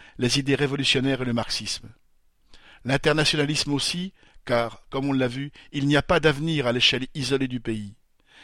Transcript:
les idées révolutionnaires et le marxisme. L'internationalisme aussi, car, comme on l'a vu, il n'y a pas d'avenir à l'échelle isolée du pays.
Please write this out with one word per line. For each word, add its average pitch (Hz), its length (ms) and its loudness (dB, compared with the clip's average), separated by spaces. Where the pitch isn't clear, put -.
les 123 200 2
idées 139 180 2
révolutionnaires 135 680 2
et - 20 -4
le 120 80 -2
marxisme. - 560 -4
L'internationalisme 147 880 2
aussi, 175 400 -4
car, 117 460 -2
comme 135 180 -2
on 139 40 2
l'a 131 160 2
vu, 135 240 -8
il 143 140 0
n'y 143 100 4
a 143 60 4
pas 175 180 2
d'avenir 151 460 2
à 120 60 2
l'échelle 123 420 2
isolée 135 340 0
du 123 120 -6
pays. 107 340 -6